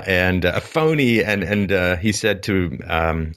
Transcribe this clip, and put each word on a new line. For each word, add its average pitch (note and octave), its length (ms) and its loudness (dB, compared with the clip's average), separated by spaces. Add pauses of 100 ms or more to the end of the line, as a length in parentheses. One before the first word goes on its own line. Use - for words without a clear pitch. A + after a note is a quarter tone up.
and F#2 400 2
a F2 160 0
phony. D3 600 2
And, G2+ 200 -2
and, G2 280 0
uh, F2+ 260 2
he G#2 160 0
said G#2 320 -2
to, F2+ 340 -2 (100)
um, D#2+ 480 -2